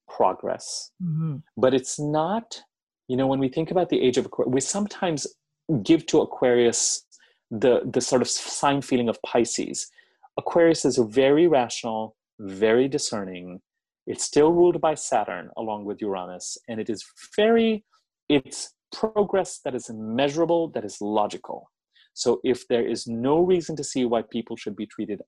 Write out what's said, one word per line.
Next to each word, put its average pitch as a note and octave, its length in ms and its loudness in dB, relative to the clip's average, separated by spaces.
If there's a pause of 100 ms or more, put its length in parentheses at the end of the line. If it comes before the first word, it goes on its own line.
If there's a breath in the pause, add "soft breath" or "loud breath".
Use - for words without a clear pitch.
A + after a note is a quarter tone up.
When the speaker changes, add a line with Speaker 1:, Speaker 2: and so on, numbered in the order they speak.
Speaker 1:
progress. - 840 -4 (120)
Speaker 2:
Mm-hmm. D#3+ 320 -4 (220)
Speaker 1:
But B2+ 160 4
it's C3 260 -2
not, D#3 640 -2 (460)
you B2 80 -2
know, C3+ 100 2
when C3+ 120 0
we C3+ 100 2
think D#3+ 200 -4
about F3 200 0
the C#3+ 120 2
age B2+ 160 4
of A2+ 80 0
Aquarius, B2+ 280 -2
we C3+ 80 2
sometimes F#3+ 640 -4 (560)
give D#3+ 220 4
to D3 160 4
Aquarius - 840 2 (460 soft breath)
the, A2+ 320 4
the B2+ 160 -2
sort B2 220 2
of A#2 80 -2
sign - 520 -2
feeling A#2+ 280 0
of - 140 -4
Pisces. - 680 -2 (460 soft breath)
Aquarius E3 480 4
is B2+ 120 2
a B2 60 6
very C3+ 440 4
rational, A2+ 680 0 (240)
very A2 480 2
discerning. F#2+ 760 -6 (460)
It's - 160 -6
still D3+ 300 4
ruled F3 260 6
by D#3 160 0
Saturn G#2 640 -4
along G#2+ 260 -6
with G2+ 160 -8
Uranus, F#2 580 -8 (120)
and A2+ 100 -8
it A2 100 -8
is G#2 140 -6 (320)
very, A3 480 2 (460)
it's - 440 -2 (200)
progress G#3 720 -2
that B2+ 100 -6
is A#2 140 -10
measurable, C#3+ 800 0
that A#2+ 160 -6
is - 160 -10
logical. G#2 680 -2 (440 soft breath)
So - 300 0
if B2 240 0
there A#2 180 2
is - 220 -6
no B2+ 320 0
reason F3 380 2
to D3+ 60 -6
see C3 220 -2
why A#2 160 0
people A2+ 340 -8
should G#2 200 -10
be G#2 100 -8
treated G#2 420 -8